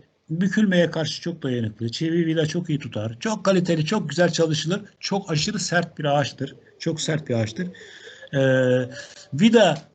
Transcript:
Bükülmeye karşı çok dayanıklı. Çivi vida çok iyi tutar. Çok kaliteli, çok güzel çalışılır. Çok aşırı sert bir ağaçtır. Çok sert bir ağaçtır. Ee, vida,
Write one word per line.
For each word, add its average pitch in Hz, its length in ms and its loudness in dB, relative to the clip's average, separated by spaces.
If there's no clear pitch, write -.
Bükülmeye 180 600 2
karşı 160 320 -4
çok 170 200 -6
dayanıklı. 117 460 -2
Çivi 165 380 -2
vida 160 200 2
çok 175 240 -4
iyi 147 80 0
tutar. 113 420 -8
Çok 220 240 -4
kaliteli, 175 400 2
çok 208 240 -2
güzel 170 240 2
çalışılır. 165 480 0
Çok 196 300 -4
aşırı 190 280 -2
sert 175 400 -2
bir 151 60 -6
ağaçtır. 139 520 0
Çok 160 220 -4
sert 156 280 -4
bir 123 60 -2
ağaçtır. 110 320 -2
Ee, 131 540 2
vida, 208 500 4